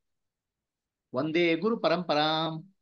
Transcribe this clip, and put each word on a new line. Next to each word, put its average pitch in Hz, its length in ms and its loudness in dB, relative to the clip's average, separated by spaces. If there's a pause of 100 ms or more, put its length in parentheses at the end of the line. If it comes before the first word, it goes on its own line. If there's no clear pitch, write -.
(1160)
ವಂದೇ 160 420 2
ಗುರುಪರಂಪರಾಂ. 160 1300 -2